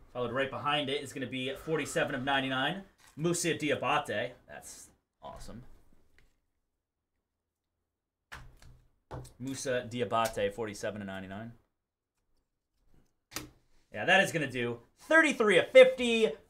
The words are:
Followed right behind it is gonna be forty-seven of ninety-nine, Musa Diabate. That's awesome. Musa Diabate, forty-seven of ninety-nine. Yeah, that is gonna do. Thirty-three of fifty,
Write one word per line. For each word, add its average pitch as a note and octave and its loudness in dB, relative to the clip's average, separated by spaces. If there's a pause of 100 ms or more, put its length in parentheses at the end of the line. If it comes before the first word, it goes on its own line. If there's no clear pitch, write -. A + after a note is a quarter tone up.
(120)
Followed A#2+ -4
right C3+ -2
behind C3+ -2
it C#3+ -4
is B2+ -12
gonna C3 -6
be B2+ -6
forty-seven D3 -2
of B2+ -6
ninety-nine, C3+ -2 (340)
Musa E3 0
Diabate. B2+ -2 (160)
That's - -18 (340)
awesome. - -14 (3750)
Musa B2 -4
Diabate, A2+ 0
forty-seven G#2 -8
of G2+ -10
ninety-nine. F#2+ -12 (2500)
Yeah, G#2+ -6
that F#3+ 6
is - -2
gonna C#3+ -2
do. A#2+ -4 (220)
Thirty-three B3+ 4
of - 4
fifty, B3 8 (160)